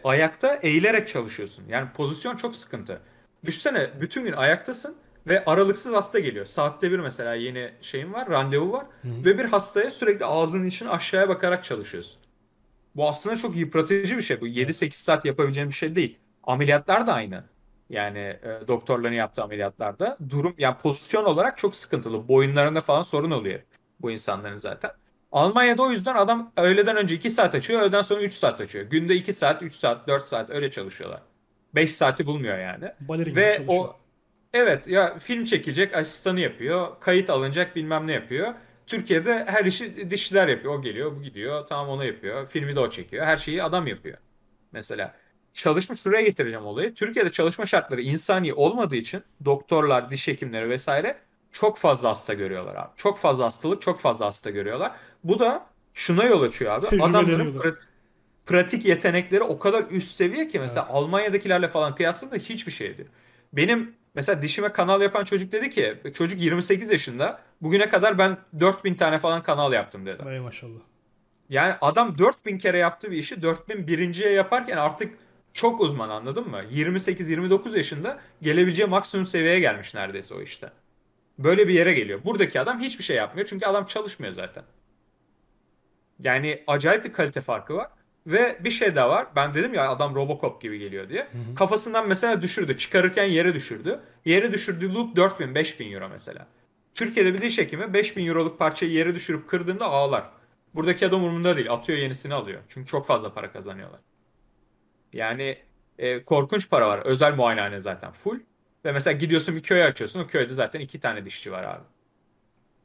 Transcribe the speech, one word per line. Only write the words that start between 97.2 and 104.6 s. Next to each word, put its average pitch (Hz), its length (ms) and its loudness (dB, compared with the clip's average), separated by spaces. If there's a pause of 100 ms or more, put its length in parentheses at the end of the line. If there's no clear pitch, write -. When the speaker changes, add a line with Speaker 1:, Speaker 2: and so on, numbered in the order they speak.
Speaker 1:
bir 196 80 -4
diş 233 160 0
hekimi 185 360 -2
beş 214 220 2
bin 175 100 -2
euroluk 160 320 0
parçayı 160 340 0
yere 165 220 2
düşürüp 165 340 -6
kırdığında 185 380 -2
ağlar. 139 440 2 (440)
Buradaki 175 320 2
adam 185 180 2
umurunda 170 320 2
değil. 120 160 0
Atıyor, 143 260 -2
yenisini 135 360 -4
alıyor. 98 340 -6
Çünkü 131 180 -16
çok 143 200 -4
fazla 107 280 0
para 104 180 -10
kazanıyorlar. 95 480 -16 (1120)